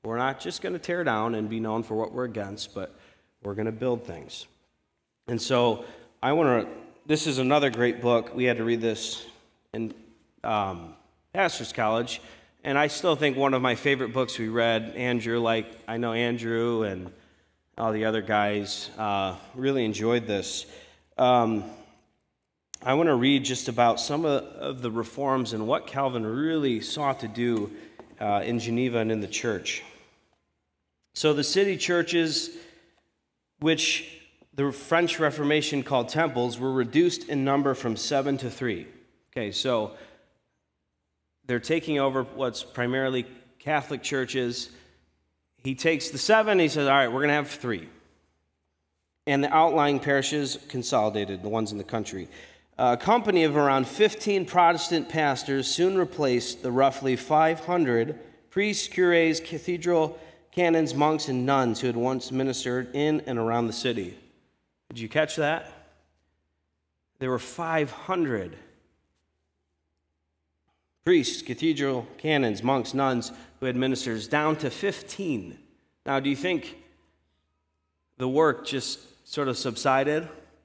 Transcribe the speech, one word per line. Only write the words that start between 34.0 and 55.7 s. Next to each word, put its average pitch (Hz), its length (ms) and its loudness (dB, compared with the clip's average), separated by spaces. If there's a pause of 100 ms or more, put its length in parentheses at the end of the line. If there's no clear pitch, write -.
the 139 180 -2
French 170 480 0
Reformation 147 640 0
called 123 240 0
temples, 123 500 0
were 131 140 -2
reduced 147 560 0
in 139 160 -2
number 139 300 2
from 113 240 -2
seven 139 400 0
to 123 120 -6
three. 104 380 -6 (440)
Okay, 107 200 -6
so 113 400 0 (1500)
they're 120 140 0
taking 156 400 0
over 135 240 2
what's 123 400 -4
primarily 127 600 -2 (340)
Catholic 147 440 -2
churches. 127 680 -2 (920)
He 131 120 -4
takes 160 340 2
the 139 80 -8
seven, 214 420 4
he 160 100 6
says, 147 180 0
"All 135 80 6
right, 127 160 6
we're 131 100 0
gonna 147 120 4
have 147 160 0
three." 98 400 -6 (1400)
And 139 160 4
the 147 100 0
outlying 147 460 4
parishes 139 580 0 (120)
consolidated, 104 720 0
the 104 60 -6
ones 107 240 -2
in 104 40 -6
the 98 60 -6
country. 95 460 -6 (480)
A 123 180 4
company 202 480 2
of 151 140 2
around 135 280 4
fifteen 202 600 0
Protestant 170 640 4
pastors 139 580 0
soon 185 300 2